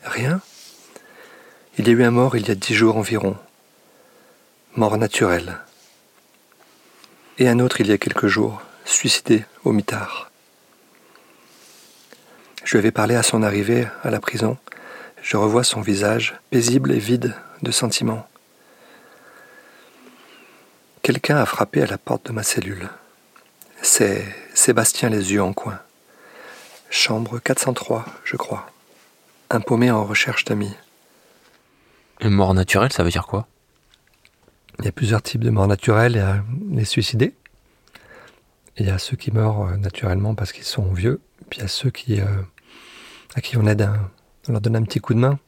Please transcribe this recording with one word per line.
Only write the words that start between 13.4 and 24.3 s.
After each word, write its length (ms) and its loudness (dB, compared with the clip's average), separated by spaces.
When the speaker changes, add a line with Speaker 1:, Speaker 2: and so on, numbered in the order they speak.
Speaker 1:
arrivée 440 0
à 80 -2
la 80 -2
prison. 380 -4
Je 160 -4
revois 260 2
son 160 -2
visage, 560 -2
paisible 420 2
et 80 2
vide 340 -2
de 80 -2
sentiments. 560 -2
Quelqu'un 360 0
a 80 2
frappé 360 0
à 60 2
la 100 -6
porte 300 -6
de 60 -8
ma 100 -6
cellule. 460 -6
C'est 440 2